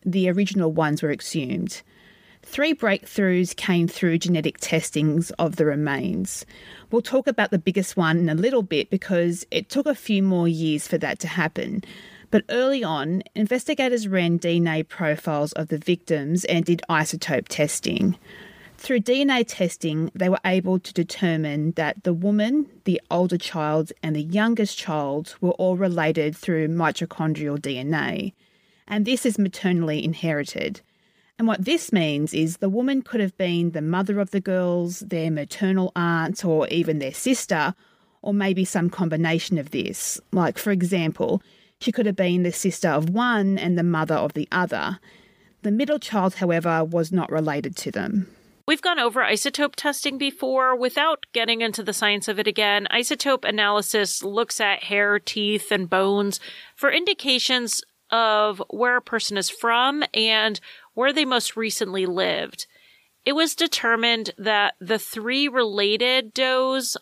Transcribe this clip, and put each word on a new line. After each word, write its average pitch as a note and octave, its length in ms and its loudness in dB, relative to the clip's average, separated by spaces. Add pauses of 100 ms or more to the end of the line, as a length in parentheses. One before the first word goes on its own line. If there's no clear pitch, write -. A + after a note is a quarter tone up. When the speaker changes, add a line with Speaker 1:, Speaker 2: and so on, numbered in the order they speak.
Speaker 1:
the F#3 260 2
original F#3 420 2
ones D#3 320 2
were D3 80 0
exhumed. D3+ 680 -4 (600)
Three D4+ 320 0
breakthroughs F#3+ 840 2
came F3 320 2
through E3+ 300 2
genetic E3 420 0
testings D#3 720 0
of - 260 -2
the D#3+ 80 4
remains. D3 760 -2 (460)
We'll A3+ 140 2
talk C4 240 0
about A3 240 0
the F#3+ 80 2
biggest F#3 380 -2
one E3 200 4
in F3 120 2
a D#3 60 0
little A#3 280 2
bit D#3 260 -2
because F3 640 0
it - 180 -4
took C#4 160 -2
a D4 80 0
few G3+ 300 0
more F3+ 240 2
years D#3 400 0
for F3+ 100 0
that - 220 -4
to F3+ 80 -8
happen. - 560 -4 (480)
But - 160 2
early C4 340 0
on, D#3+ 420 -2 (120)
investigators B3 720 0
ran F3 300 2
D E3+ 180 0
N E3+ 120 4
A D#3+ 160 0
profiles D3+ 680 -2
of D#3 160 -4
the D#3+ 100 -2
victims D#3+ 680 0
and E3+ 180 2
did E3+ 260 2
isotope D#3 600 -2
testing. - 680 -2 (600)
Through B3 240 0
D B3 200 2
N C#4 80 2
A B3 140 2
testing, D#3+ 720 -2
they F3+ 140 2
were F#3+ 160 2
able F#3 340 2
to - 140 -10
determine D#3+ 800 0
that - 320 -2
the F3+ 80 2
woman, G#3 540 2 (180)
the F3 140 2 (120)
older F3 260 2
child, D#3 540 0 (100)
and D#3 140 -2
the D3+ 80 -2
youngest G#3+ 540 0
child D3+ 640 -4
were F3+ 100 2
all F#3 240 0
related E3 600 2
through D#3+ 340 0
mitochondrial D#3 920 -2
D C#3 160 -4
N C#3 160 -2
A. C#3+ 400 -2 (540)
And G#3 180 0
this B3 200 0
is A3+ 120 0
maternally F3 640 0
inherited. D#3 800 -4 (560)
And A3+ 100 2
what F#3+ 180 0
this D#4+ 260 -2
means D3+ 420 2
is D#3+ 240 0
the G3 120 0
woman B3+ 320 0
could A#3 180 -4
have G3 180 -2
been E3+ 340 0
the D#3+ 100 -4
mother F#3 380 0
of G3 120 -2
the G3+ 80 0
girls, F3+ 600 0
their E3 300 -2
maternal F#3 680 0
aunt, E3+ 500 0
or D#3 240 2
even D#3+ 300 0
their C3+ 140 -6
sister, F3+ 600 0 (460)
or G3+ 120 -2
maybe G3 300 2
some F3 260 0
combination E3 680 0
of D3 140 -6
this. - 500 -6 (100)
Like, E3+ 260 2
for - 140 -2
example, F3 720 0 (380)
she - 120 -2
could A3+ 140 0
have G3+ 100 0
been F3+ 280 2
the F3 80 0
sister F3+ 380 -2
of D#3+ 200 2
one G#3 480 2
and F3 180 0
the E3+ 80 2
mother D#3+ 300 2
of D3+ 200 0
the D3+ 180 -4
other. E3 480 -2 (640)
The G#3 80 0
middle C#4 260 2
child, F#3+ 380 0
however, E3 480 2
was E3 280 -2
not F3+ 200 0
related D3+ 460 -2
to - 140 -8
them. G3+ 360 -2 (400)
Speaker 2:
We've D#4 160 0
gone F4 160 0
over A#3+ 220 0
isotope C#4 540 0
testing C#4+ 440 -4
before. C4 560 0
Without C#4+ 580 0
getting A3+ 280 0
into A3+ 200 -2
the G3+ 100 -4
science G3+ 360 0
of G#3 100 -2
it G#3 80 -2
again, G#3 460 2
isotope C4 540 0
analysis G#3 760 0
looks G#3 400 -2
at G3+ 220 0
hair, G#3 340 2
teeth, G#3 540 -2
and F#3+ 180 0
bones G3 500 2 (360)
for C#4 160 0
indications C4 920 0 (300)
of G#3+ 580 2
where B3 280 2
a A#3+ 40 0
person G#3 360 -4
is F#3 120 -2
from B3+ 540 0 (100)
and A3 460 2 (340)
where B3+ 200 2
they D4+ 120 2
most B3+ 320 -2
recently G3 480 -2
lived. F3+ 640 -2 (580)
It C4+ 80 2
was D#4+ 220 2
determined A#3 840 0
that G3+ 420 2
the G#3 200 -2
three B3+ 480 -2
related A3+ 840 0
does C4 680 0